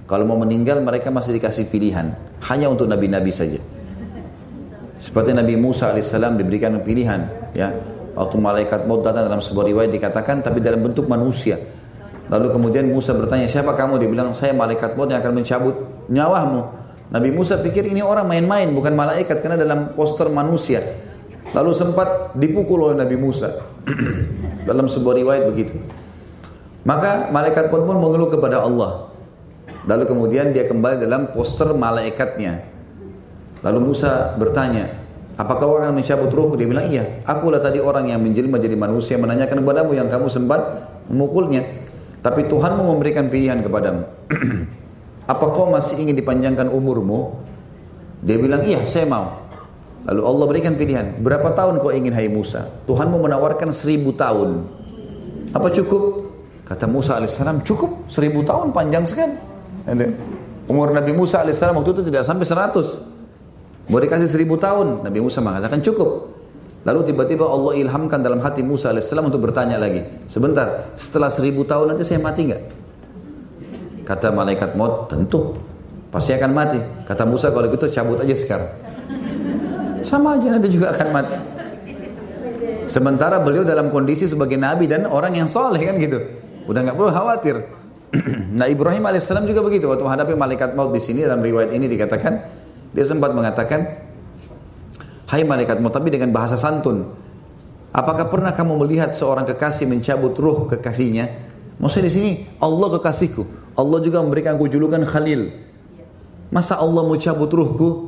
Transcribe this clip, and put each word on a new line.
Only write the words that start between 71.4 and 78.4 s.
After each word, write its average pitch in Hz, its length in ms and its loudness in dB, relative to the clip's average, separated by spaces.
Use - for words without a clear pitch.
tahun 151 260 2
nanti 170 140 -2
saya 165 160 2
mati 156 260 0
nggak?" - 140 -4
Kata 101 320 0
malaikat 98 400 0
maut, 113 400 -2
"Tentu, - 400 0
pasti 131 240 0
akan 131 220 2
mati." 131 240 2
Kata 101 220 -2
Musa, 127 260 2
"Kalau 117 160 2
gitu 131 220 0
cabut 117 260 0
aja 135 160 2
sekarang. - 380 -2